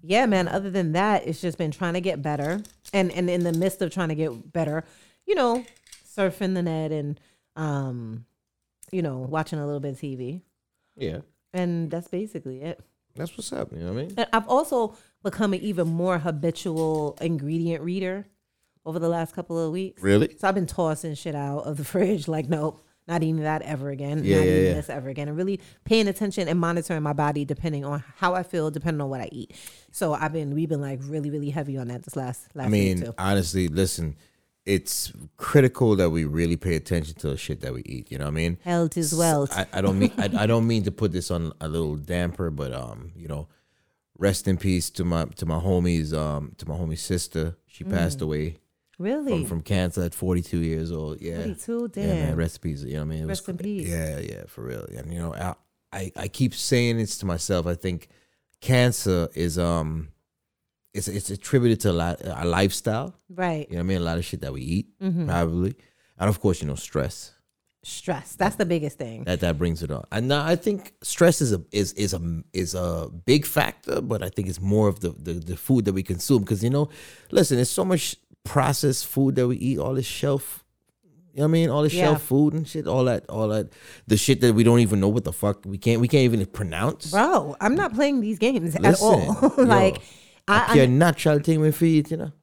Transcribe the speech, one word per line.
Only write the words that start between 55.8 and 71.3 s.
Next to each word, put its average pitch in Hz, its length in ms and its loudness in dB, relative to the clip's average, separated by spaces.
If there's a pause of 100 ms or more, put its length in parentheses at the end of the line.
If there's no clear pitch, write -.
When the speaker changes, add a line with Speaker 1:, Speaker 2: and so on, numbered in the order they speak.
Speaker 2:
I, 92 220 -8
I - 140 -8
keep 127 240 0
saying 120 460 0
this 107 200 -2
to 101 80 -6
myself. 87 400 -2
I 87 80 -2
think 87 340 -6 (520)
cancer 120 760 2
is, 82 240 -2
um, 80 500 0 (840)
it's, 107 120 -4
it's 101 240 -6
attributed 117 500 4
to 104 100 4
a - 20 4
lot, 85 320 0
a 80 220 -6
lifestyle. 104 680 2 (140)
Speaker 1:
Right. 170 420 -4
Speaker 2:
You 87 60 -6
know 85 60 -2
what - 20 0
I 92 40 0
mean? 95 100 2
A 85 60 0
lot 82 140 0
of 85 60 -2
shit - 160 -8
that 67 120 -8
we 65 100 -8
eat, 82 240 -2 (140)
Speaker 1:
Mm-hmm. 175 260 -2
Speaker 2:
probably. 87 480 0 (440)
And 95 100 2
of 107 120 2
course, 95 200 2
you 78 60 -4
know, 71 80 -2
stress. - 580 -6 (520)
Speaker 1:
Stress. - 500 -8
That's 196 220 0
the 196 100 2
biggest 160 320 -2
thing. 117 260 -10
Speaker 2:
That, 87 160 0
that 85 180 2
brings 82 260 0
it 73 80 -6
on. 64 180 -6
And 117 160 -2
now 143 180 0
I 170 120 2
think 196 460 -4
stress - 380 4